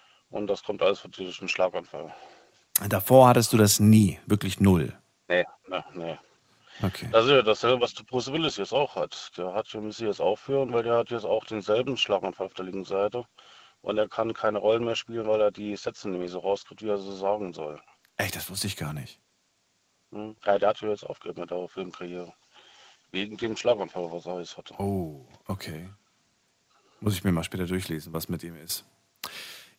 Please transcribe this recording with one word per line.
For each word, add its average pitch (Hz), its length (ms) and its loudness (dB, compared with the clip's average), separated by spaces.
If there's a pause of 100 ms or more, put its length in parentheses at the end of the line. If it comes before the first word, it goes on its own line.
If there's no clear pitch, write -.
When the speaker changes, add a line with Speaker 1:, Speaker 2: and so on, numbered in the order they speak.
(300)
Speaker 1:
Und 107 180 -8
das 98 160 -4
kommt 101 180 -6
alles 95 180 2
von 90 120 -20
diesem 92 360 -12
Schlaganfall. 87 680 -4 (760)
Speaker 2:
Davor 123 380 10
hattest 123 260 6
du - 40 6
das 104 220 8
nie, 107 460 8
wirklich 98 340 -2
null? 90 380 6 (300)
Speaker 1:
Nee, 87 180 2 (220)
nee, 90 160 -6 (100)
nee. 82 240 -8 (640)
Speaker 2:
Okay. - 280 -4
Speaker 1:
Das 113 140 6
ist 135 60 4
ja 135 100 8
dasselbe, 117 400 2
was 120 120 -4
der 113 100 -16
Bruce 123 280 -4
Willis 156 260 -2
jetzt 101 160 -6
auch 139 220 0
hat. - 420 -6
Der 90 160 -6
hat, 107 200 -6
wir 110 80 -8
müssen 107 260 -8
jetzt 101 120 -4
aufhören, 123 540 0
weil 117 100 2
der 117 140 2
hat 117 120 0
jetzt 113 160 -6
auch 107 200 0
denselben 110 500 0
Schlaganfall 95 520 -2
auf - 60 -14
der 92 120 -8
linken 92 180 -8
Seite. 101 420 -2 (560)
Und 104 160 -4
er 107 120 0
kann 113 240 -2
keine 107 260 0
Rollen 110 240 4
mehr 117 120 -2
spielen, 113 320 -6
weil 107 120 2
er 104 120 4
die 104 260 -8
Sätze - 320 -8
nicht 90 100 -4
mehr 90 80 -6
so 87 120 -8
rauskriegt, 98 420 -4
wie 107 80 -6
er 101 80 0
sie 98 180 -8
sagen 98 380 -4
soll. 76 280 -10 (360)
Speaker 2:
Echt, 101 180 -4
das - 140 -10
wusste 98 180 -6
ich 98 80 -6
gar 76 180 -8
nicht. - 280 -14 (920)
Speaker 1:
Hm. 107 240 -12 (100)
Ja, 101 140 4
der 98 100 4
hat - 120 -2
ja 107 80 -4
jetzt 104 160 -4
aufgehört - 320 -12
mit 87 140 -10
der 90 180 -6
Filmkarriere. 90 640 -10 (800)
Wegen 104 260 -6
dem 110 180 -4
Schlaganfall, 92 560 -2
was 85 140 -10
er 87 140 -8
jetzt 85 180 -14
hatte. - 200 -18
Speaker 2:
Oh, 87 480 -4 (220)
okay. 90 420 -10 (1080)
Muss 107 140 0
ich 92 100 -6
mir 98 80 2
mal 82 120 2
später 92 220 -6
durchlesen, 85 480 -4
was 82 160 -6
mit 85 140 -6
ihm 85 140 -14
ist. 78 260 -10 (960)